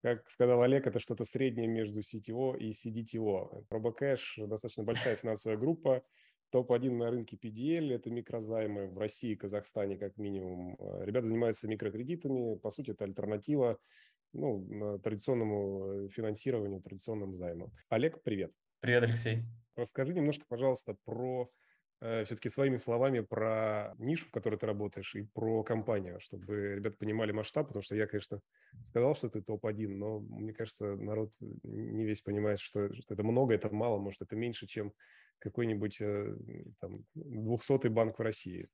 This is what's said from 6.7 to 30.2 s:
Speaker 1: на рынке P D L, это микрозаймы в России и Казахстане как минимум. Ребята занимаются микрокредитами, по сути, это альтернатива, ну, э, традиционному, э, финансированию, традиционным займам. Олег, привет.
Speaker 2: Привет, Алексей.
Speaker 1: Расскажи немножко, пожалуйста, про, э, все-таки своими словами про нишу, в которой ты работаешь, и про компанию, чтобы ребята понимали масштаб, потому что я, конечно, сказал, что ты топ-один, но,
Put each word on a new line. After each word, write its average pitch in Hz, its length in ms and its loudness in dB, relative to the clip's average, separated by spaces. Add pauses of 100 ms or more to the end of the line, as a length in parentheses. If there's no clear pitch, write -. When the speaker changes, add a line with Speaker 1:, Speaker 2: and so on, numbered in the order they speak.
Speaker 1:
на 117 140 2
рынке 117 260 -2
P 113 140 -8
D 131 280 0
L, 151 120 0
это 117 200 -2
микрозаймы 110 800 -2
в 95 100 -10
России 107 340 -2
и 101 40 0
Казахстане 101 600 -2
как 98 180 -6
минимум. 92 640 -4 (260)
Ребята 113 220 0
занимаются 113 420 2
микрокредитами, 117 880 -2
по 104 140 -4
сути, 123 220 -8
это 101 120 -4
альтернатива, 107 760 2 (540)
ну, 104 640 -2
э, - 40 -6
традиционному, 101 1040 0
э, - 20 -8
финансированию, 107 720 -2
традиционным 98 540 -6
займам. 87 380 -6 (180)
Олег, 131 320 2
привет. 95 300 -2 (280)
Speaker 2:
Привет, 123 220 6
Алексей. 113 420 2 (320)
Speaker 1:
Расскажи 135 380 -2
немножко, 147 340 2
пожалуйста, 123 460 0 (100)
про, 123 460 -2 (500)
э, 113 240 0
все-таки 117 240 -4
своими 139 280 4
словами 120 440 2
про 107 800 0
нишу, 139 300 0
в - 20 -20
которой 123 260 0
ты 113 100 -2
работаешь, 104 500 -2
и 104 60 -4
про 110 420 0
компанию, 104 560 0
чтобы 101 560 -4
ребята 101 200 -2
понимали 107 360 0
масштаб, 110 340 -2
потому 101 160 -6
что - 140 -4
я, 107 100 2
конечно, 104 340 -4 (440)
сказал, 131 320 4
что 120 120 -4
ты 107 140 -4
топ-один, 107 560 -2
но, 107 220 -4